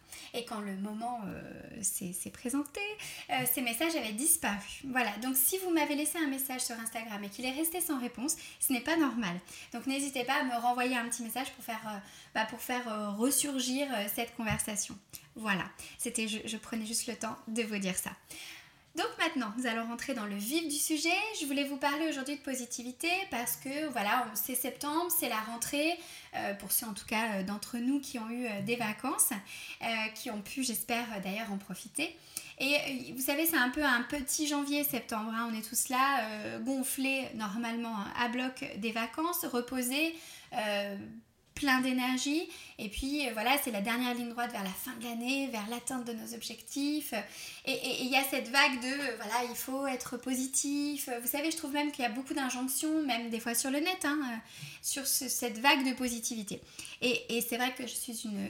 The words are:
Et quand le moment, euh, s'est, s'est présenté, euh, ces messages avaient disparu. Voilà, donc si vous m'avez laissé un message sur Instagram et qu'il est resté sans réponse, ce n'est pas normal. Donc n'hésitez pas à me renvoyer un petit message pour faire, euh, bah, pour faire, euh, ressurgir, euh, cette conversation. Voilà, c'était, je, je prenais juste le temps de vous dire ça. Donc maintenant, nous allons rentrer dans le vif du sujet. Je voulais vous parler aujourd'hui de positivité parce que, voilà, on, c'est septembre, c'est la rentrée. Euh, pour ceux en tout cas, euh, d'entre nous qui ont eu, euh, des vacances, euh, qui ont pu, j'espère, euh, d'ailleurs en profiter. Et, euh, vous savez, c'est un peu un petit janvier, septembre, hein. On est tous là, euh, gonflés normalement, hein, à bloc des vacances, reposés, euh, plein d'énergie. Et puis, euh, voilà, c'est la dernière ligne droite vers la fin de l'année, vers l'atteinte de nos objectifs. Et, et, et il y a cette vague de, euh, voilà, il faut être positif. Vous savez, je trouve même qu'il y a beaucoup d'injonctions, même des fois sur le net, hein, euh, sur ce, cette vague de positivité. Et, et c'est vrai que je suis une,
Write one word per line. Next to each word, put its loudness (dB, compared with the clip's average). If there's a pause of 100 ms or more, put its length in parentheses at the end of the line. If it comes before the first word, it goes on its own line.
(340)
Et -2
quand -6
le -4
moment, -4
euh, -10
s'est, -2
s'est -6
présenté, -4 (480)
euh, 2 (180)
ces 0
messages 2
avaient 0
disparu. 2
Voilà, 2
donc 0
si 4
vous -2
m'avez 4
laissé 0
un 2
message -2
sur -2
Instagram -6
et -4
qu'il -6
est 0
resté 0
sans 0
réponse, -2 (240)
ce 4
n'est 2
pas 2
normal. 2 (320)
Donc -4
n'hésitez 0
pas 4
à 4
me 0
renvoyer 4
un 0
petit -2
message -4
pour -16
faire, -4
euh, -4 (380)
bah, 4
pour -8
faire, -2
euh, -2
ressurgir, 4
euh, 0
cette -2
conversation. 0 (400)
Voilà, 2 (340)
c'était, -2
je, -2
je -6
prenais -4
juste -2
le -4
temps -4 (100)
de 0
vous 0
dire 0
ça. -2 (880)
Donc 2 (100)
maintenant, 2
nous 0
allons 0
rentrer -4
dans -2
le -2
vif 0
du 0
sujet. 2 (240)
Je -2
voulais 2
vous -2
parler 2
aujourd'hui -2
de -10
positivité -4 (220)
parce -2
que, -2
voilà, 2
on, -8
c'est -2
septembre, 0
c'est 2
la 0
rentrée. 0 (380)
Euh, -2
pour -6
ceux 2
en -6
tout -10
cas, 2
euh, 0
d'entre -4
nous 2
qui -6
ont -4
eu, -2
euh, -2
des 2
vacances, 2 (520)
euh, -4 (300)
qui -6
ont -4
pu, -2
j'espère, 0
euh, -4
d'ailleurs -2
en -2
profiter. -4 (460)
Et, 4
euh, 0
vous -2
savez, 4
c'est 4
un 6
peu 2
un 6
petit 0
janvier, 2
septembre, -2
hein. 0
On -2
est -4
tous 0
là, 4
euh, -4
gonflés 0
normalement, -2
hein, -4
à 4
bloc -2 (140)
des 0
vacances, 0
reposés, 2 (440)
euh, 0 (560)
plein 6
d'énergie. 2 (300)
Et -4
puis, 0
euh, -2
voilà, 4
c'est 0
la 0
dernière 2
ligne -2
droite -2
vers -4
la -2
fin -8
de -10
l'année, 0
vers -2
l'atteinte -4
de -4
nos -6
objectifs. -2 (520)
Et, 0
et, 0
et -
il 0
y 4
a 6
cette 0
vague 6
de, -2
euh, 0
voilà, 2
il -4
faut -2
être -2
positif. 0 (120)
Vous -4
savez, 2
je -2
trouve -4
même 2
qu'il -2
y 4
a 4
beaucoup -4
d'injonctions, 2
même 0
des 0
fois 0
sur 2
le 4
net, 2
hein, 4
euh, -2 (460)
sur -2
ce, 2
cette 0
vague 8
de 2
positivité. -2 (400)
Et, 2
et 2
c'est -2
vrai 2
que -6
je -6
suis -4
une, -2